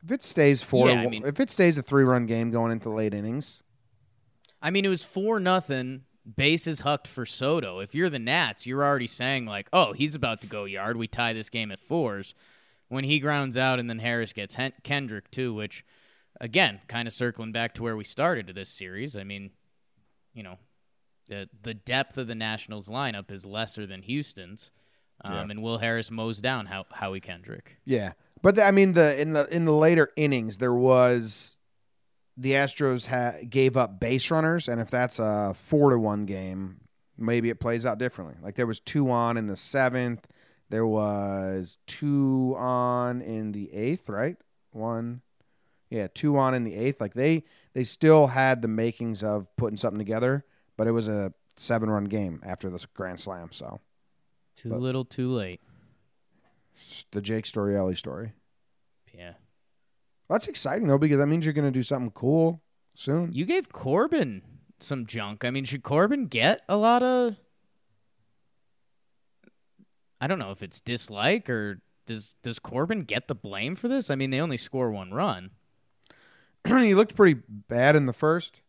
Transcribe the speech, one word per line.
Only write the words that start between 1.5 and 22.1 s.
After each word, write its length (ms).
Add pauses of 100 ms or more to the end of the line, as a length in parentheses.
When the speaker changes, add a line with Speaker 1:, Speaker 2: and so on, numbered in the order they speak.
Speaker 1:
stays 280
a 40
three-run 440
game 240
going 220
into 160
late 260
innings. 480 (960)
Speaker 2:
I 100
mean, 140
it 40
was 160
four 340
nothing, 640 (340)
bases 440
hucked 260
for 200
Soto. 540
If 140
you're 160
the 80
Nats, 480
you're 160
already 240
saying, 380
like, 280
"Oh, 200
he's 220
about 280
to 40
go 180
yard. 320
We 100
tie 260
this 180
game 200
at 100
fours." 540 (540)
When 160
he 160
grounds 360
out 220
and 100
then 120
Harris 320
gets 220
Hen-, 280
Kendrick, 480
too, 240
which, 300 (560)
again, 480
kinda 220
circling 420
back 220
to 80
where 140
we 80
started 500
this 140
series. 480
I 80
mean, 260 (840)
you 80
know, 160 (680)
the, 220 (140)
the 120
depth 440